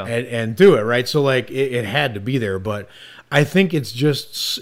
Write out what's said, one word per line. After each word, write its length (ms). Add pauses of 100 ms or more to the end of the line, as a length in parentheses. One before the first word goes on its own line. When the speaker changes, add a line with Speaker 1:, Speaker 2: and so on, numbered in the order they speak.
Speaker 1:
yeah. 60
Speaker 2:
And, 140
and 300
do 180
it, 80
right? 260
So, 140
like, 280
it, 220
it 120
had 300
to 60
be 180
there, 200
but 300 (420)
I 140
think 300
it's 180
just, 680